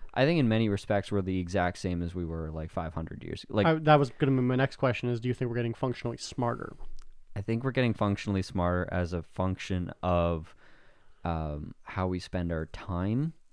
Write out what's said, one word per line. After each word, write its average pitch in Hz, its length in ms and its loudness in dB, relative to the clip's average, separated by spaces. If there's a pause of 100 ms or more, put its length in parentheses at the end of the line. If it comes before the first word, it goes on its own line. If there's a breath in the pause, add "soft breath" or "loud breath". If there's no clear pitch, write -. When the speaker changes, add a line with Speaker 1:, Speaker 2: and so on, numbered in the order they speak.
(140 soft breath)
Speaker 1:
I 131 100 4
think 165 160 4
in 123 80 4
many 110 220 4
respects 101 420 0
we're 101 100 2
the 92 160 0
exact 90 400 0
same 87 240 -2
as 85 120 -4
we 90 100 -4
were, 82 260 -4
like, 80 200 -6
five 82 240 -6
hundred 82 280 -8
years. 80 280 -8
Like 107 160 4
Speaker 2:
I, 160 80 6
that 151 260 8
was 135 180 2
gonna 135 140 4
be 131 100 4
my 127 140 2
next 131 200 2
question 123 340 0
is, 117 100 -2
do 120 80 -2
you 123 60 0
think 123 160 -2
we're 117 60 -4
getting 117 180 -2
functionally 123 420 -4
smarter? - 580 -4 (640)
Speaker 1:
I 101 60 -2
think 117 200 0
we're 131 100 0
getting 123 220 4
functionally 101 480 0
smarter 90 480 0
as 87 220 0
a 87 100 -2
function 92 680 -2 (100)
of, 85 520 2 (680 soft breath)
um, 78 580 -4
how - 240 -2
we 92 140 -2
spend 87 320 -4
our 80 140 -2
time 107 680 -2 (200)